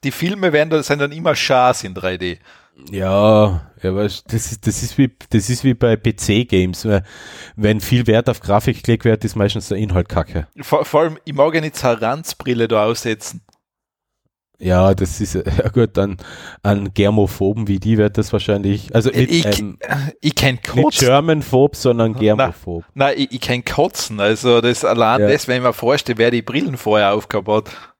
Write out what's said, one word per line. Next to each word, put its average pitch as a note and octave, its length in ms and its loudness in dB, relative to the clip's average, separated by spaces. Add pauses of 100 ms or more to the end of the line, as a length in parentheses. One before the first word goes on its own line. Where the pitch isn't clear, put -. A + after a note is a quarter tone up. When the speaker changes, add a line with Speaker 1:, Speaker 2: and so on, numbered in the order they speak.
Speaker 1:
Die C#3 80 -2
Filme F#3 420 -2
werden D3+ 160 2
da, D#3+ 140 2
sind D3 160 -2
dann C#3+ 120 -2
immer D#3+ 240 -2
Schaß B2+ 480 2
in F#2+ 100 -10
drei F#2 240 -6
D. F2 220 -6 (520)
Speaker 2:
Ja, G2+ 800 2 (100)
ja, F#2+ 80 -2
aber G2 140 -2
das G#2 200 -6 (280)
ist, A2 160 -6
das A2 160 -4
ist - 140 -6
wie, C3 120 4 (200)
das G#2 200 0
ist B2 140 -4
wie C3+ 100 2
bei A#2 220 2
P-C-Games. G#2+ 920 -2 (680)
Wenn G#2+ 260 2
viel B2 240 0
Wert A2+ 240 2
auf A2+ 120 -4
Grafik G#2+ 420 0
gelegt A#2 220 0
wird, A2 200 2
ist G#2 100 -6
meistens G#2 340 -2
der G2 80 -2
Inhalt F#2 320 -2
kacke. E2 380 -4 (140)
Speaker 1:
Vor, D3 240 0
vor D3+ 160 2
allem, D#3+ 220 -2
ich D3 100 -10
mag D3+ 220 2
ja E3 60 0
nicht D#3 160 -8
so C3+ 100 -2
eine A#2 140 0
Ranzbrille A#2 680 -2
da G#2+ 180 2
aufsetzen. A2+ 560 -6 (1200)
Speaker 2:
Ja, F#2 340 4
das F#2+ 280 -2
ist, G2+ 140 -6
<laughs> - 0 -
ja G#2 340 -2
gut, A2+ 280 0
an, G2 200 -2 (460)
an G2+ 300 0
Germophoben G2+ 760 2
wie G2 100 0
die G#2+ 180 2
wird G#2 200 2
das G#2+ 160 -2
wahrscheinlich, G2+ 600 -2
also A2+ 160 4
mit, B2+ 220 0
Speaker 1:
Ich, G#2 280 0
Speaker 2:
ähm, G#2 200 -8 (420)
Speaker 1:
ich D3 140 -2
kenn C3 200 0
Speaker 2:
nicht - 120 -12
Speaker 1:
Kotzen. C3 400 2
Speaker 2:
Germanphob, C#3+ 680 2
sondern A#2 360 2
Speaker 1:
Na, A2+ 60 -6
Speaker 2:
Germophob. G#2+ 640 0 (100)
Speaker 1:
nein, C3+ 240 0
ich, C#3 140 -4
ich B2 100 -10
kenn B2 240 -4
Kotzen, - 540 -4
also A2 420 4
das A#2+ 240 0
allein A#2 360 2
Speaker 2:
Ja. G#2 80 4
Speaker 1:
das, C#3+ 180 0
wenn B2+ 100 0
ich B2 60 -4
mir A#2+ 100 2
vorstelle, B2 440 -2
wer A#2 140 4
die A#2+ 100 0
Brillen C#3 360 -4
vorher G#2 360 2
aufgehabt G#2 340 -4
hat. G#2+ 220 0 (300)